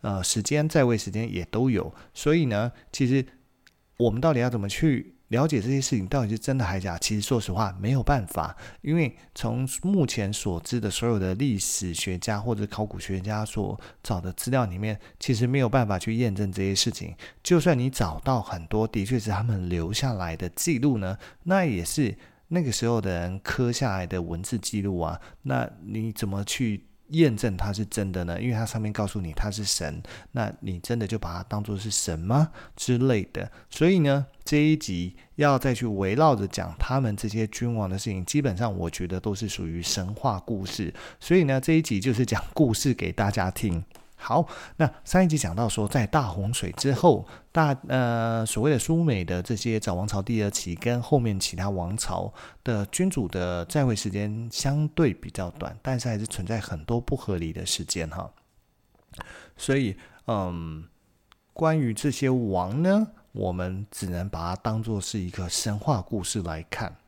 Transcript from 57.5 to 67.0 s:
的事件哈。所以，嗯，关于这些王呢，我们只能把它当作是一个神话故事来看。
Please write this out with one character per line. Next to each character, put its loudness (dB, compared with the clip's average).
的 -8
事 -4
件 -4
哈。 -8
所 0
以， 2
嗯， -4
关 2
于 2
这 0
些 0
王 0
呢， 4
我 -2
们 -4
只 -6
能 -2
把 -6
它 -4
当 -2
作 -2
是 -4
一 -4
个 -6
神 -2
话 0
故 -6
事 -4
来 -6
看。 -8